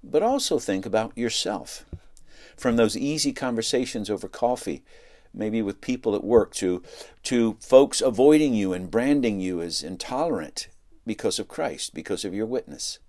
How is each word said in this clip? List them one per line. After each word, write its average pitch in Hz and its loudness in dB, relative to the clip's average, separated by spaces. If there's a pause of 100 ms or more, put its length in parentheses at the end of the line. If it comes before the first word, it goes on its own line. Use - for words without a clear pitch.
But - 0
also 254 0
think 95 -4
about 110 -2
yourself. - -4 (720)
From 117 0
those 113 4
easy 143 -2
conversations 120 -2
over 101 -4
coffee, 120 -2 (500)
maybe 107 -2
with 98 -4
people 120 -2
at - -2
work, 107 4
to, 90 0 (420)
to 113 2
folks 139 6
avoiding 135 6
you 98 2
and 92 -6
branding 120 2
you 92 -4
as 82 -6
intolerant 127 -6 (360)
because 110 -4
of 101 -8
Christ, - -6
because 87 -6
of 95 -6
your 104 -4
witness. - -8